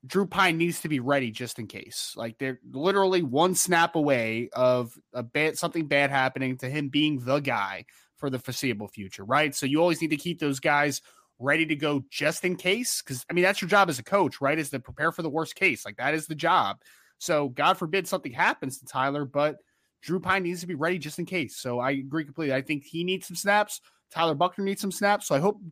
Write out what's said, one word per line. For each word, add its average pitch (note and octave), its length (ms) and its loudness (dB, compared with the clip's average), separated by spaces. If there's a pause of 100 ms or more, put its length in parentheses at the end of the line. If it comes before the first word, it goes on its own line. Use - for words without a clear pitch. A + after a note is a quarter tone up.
Drew F#3+ 200 2
Pyne F#3 320 2
needs E3+ 240 0
to E3+ 60 -6
be D3 120 0
ready C3 300 2
just A#2 280 -10
in A2+ 80 -8
case. - 480 -10
Like, A#2 240 -8
they're C3 220 -6 (100)
literally F#3 520 2
one D#3+ 320 4
snap E3+ 400 2
away A#2+ 580 2
of B2 460 2 (140)
a B2 100 -6
bad, D3+ 360 0
something E3 280 -2
bad C#3+ 240 4
happening C3 480 0
to B2+ 100 -8
him C#3+ 200 -4
being D3 320 0
the C3 200 0
guy G2+ 460 -4 (300)
for C#3 140 -6
the B2+ 80 -4
foreseeable A#2 500 -4
future, G2 360 -14
right? C#3 300 2
So - 100 -4
you C#3+ 160 2
always E3+ 220 4
need D#3 80 0
to D#3 60 -2
keep F3 220 -6
those C#3 220 -2
guys D3 400 2 (380)
ready D3 280 2
to D#3 80 0
go D3 360 0
just D3+ 340 -2
in F3+ 120 0
case, G#3+ 440 -2
'cause, C3 300 -8
I - 20 -6
mean, F3+ 120 4
that's G3 180 2
your F#3 60 -4
job G3 200 6
as C#3 100 -2
a A#2+ 60 -12
coach, F#3 380 2
right, C#3+ 160 2
is D3 120 -4
to C#3 80 -6
prepare D3 320 -2
for E3+ 120 -8
the D#3+ 80 -2
worst D#3 240 -4
case. E3+ 320 0
Like, G#2 100 -14
that C3+ 160 -2
is D#3+ 140 -4
the D#3+ 80 -6
job. D3 480 2 (360)
So D3 300 0
God D3+ 300 2
forbid F3 280 -2
something F3 260 -6
happens D#3+ 460 -2
to - 80 -20
Tyler, C#3 380 0
but C#3+ 320 0 (460)
Drew F3+ 180 -2
Pyne F#3 220 0
needs F3 180 -4
to F3 60 -12
be F3 80 -6
ready E3 240 -2
just D3+ 200 -10
in F3 60 -4
case. E3 320 -4
So B2 220 -4
I B2+ 140 0
agree C#3 340 -4
completely. C#3+ 280 -2
I C3+ 60 2
think C#3 240 -4
he E3 200 -6
needs F#3 220 -2
some F3 100 -12
snaps. G3+ 440 0 (300)
Tyler D#3+ 240 0
Buckner F3+ 320 0
needs G3 160 -2
some G3 100 -2
snaps. G3+ 340 2
So E3 80 2
I C#3 40 4
hope G#3 340 0